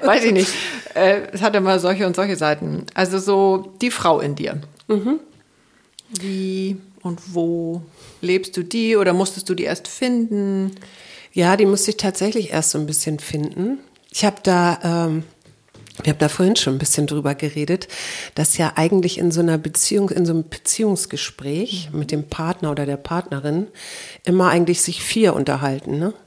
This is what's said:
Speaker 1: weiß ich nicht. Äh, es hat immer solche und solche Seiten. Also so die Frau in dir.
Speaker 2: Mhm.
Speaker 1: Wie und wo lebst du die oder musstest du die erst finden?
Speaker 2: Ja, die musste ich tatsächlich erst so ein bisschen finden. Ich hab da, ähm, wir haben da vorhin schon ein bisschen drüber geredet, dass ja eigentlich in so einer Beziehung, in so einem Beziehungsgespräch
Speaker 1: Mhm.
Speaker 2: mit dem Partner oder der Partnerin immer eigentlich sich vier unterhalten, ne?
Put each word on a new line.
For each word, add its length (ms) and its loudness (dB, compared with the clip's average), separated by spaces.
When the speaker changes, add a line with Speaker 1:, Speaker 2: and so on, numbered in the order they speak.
Speaker 1:
weiß 200 6
ich 80 6
nicht. 200 4
Äh, 380 4
es 80 -8
hat 140 2
immer 240 4
solche 260 2
und 120 0
solche 180 0
Seiten. 500 -2
Also 260 0
so 600 2
die 120 0
Frau 260 2
in 160 -4
dir. 220 -6
Speaker 2:
Mhm. 320 0
Speaker 1:
Wie 560 -4
und 180 -8
wo 480 -4
lebst 360 -2
du 80 -4
die 320 0
oder 160 4
musstest 360 -2
du 60 0
die 100 -4
erst 240 -6
finden? 840 -2
Speaker 2:
Ja, 240 4
die 100 6
musste 260 2
ich 40 -4
tatsächlich 540 -2
erst 220 0
so 60 -2
ein 80 -2
bisschen 340 -2
finden. 580 -4
Ich 140 -2
hab 180 0
da, 400 4
ähm, 400 0
wir 120 2
haben 40 -6
da 120 4
vorhin 260 2
schon 200 0
ein 20 -4
bisschen 280 2
drüber 280 -2
geredet, 520 -4
dass 220 2
ja 200 2
eigentlich 420 2
in 140 2
so 80 0
einer 180 2
Beziehung, 520 0
in 140 2
so 80 2
einem 160 0
Beziehungsgespräch 1400 -4
Speaker 1:
Mhm. 60 -4
Speaker 2:
mit 120 -4
dem 180 -2
Partner 420 -4
oder 160 -2
der 100 -4
Partnerin 720 -4
immer 240 4
eigentlich 340 4
sich 200 -4
vier 320 4
unterhalten, 640 -2
ne? 160 -2